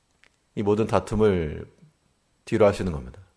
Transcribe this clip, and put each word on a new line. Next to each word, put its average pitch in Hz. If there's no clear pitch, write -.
이 113
모든 104
다툼을 92
뒤로 107
할 202
수 -
있는 90
겁니다. 64